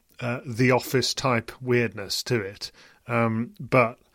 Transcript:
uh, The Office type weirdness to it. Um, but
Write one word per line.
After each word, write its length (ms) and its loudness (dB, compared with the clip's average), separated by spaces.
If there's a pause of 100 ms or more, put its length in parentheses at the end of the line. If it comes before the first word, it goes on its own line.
(200)
uh, 260 -6
The 240 2
Office 440 2
type 360 -2 (100)
weirdness 640 -2
to 160 0
it. 300 -10 (360)
Um, 520 0
but 400 2 (160)